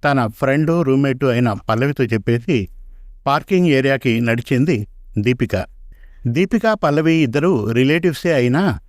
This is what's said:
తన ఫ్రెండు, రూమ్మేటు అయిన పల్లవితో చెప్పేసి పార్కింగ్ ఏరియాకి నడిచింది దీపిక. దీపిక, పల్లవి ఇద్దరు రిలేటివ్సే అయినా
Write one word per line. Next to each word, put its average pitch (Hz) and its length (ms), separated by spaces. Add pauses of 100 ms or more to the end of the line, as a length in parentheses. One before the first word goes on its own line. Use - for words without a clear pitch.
తన 135 220
ఫ్రెండు, 147 560
రూమ్మేటు 135 440
అయిన 120 260
పల్లవితో 127 520
చెప్పేసి 117 640 (580)
పార్కింగ్ 175 400
ఏరియాకి 135 540
నడిచింది 120 680 (320)
దీపిక. 110 600 (480)
దీపిక, 196 460
పల్లవి 156 420
ఇద్దరు 139 560
రిలేటివ్సే 156 640
అయినా 139 460 (100)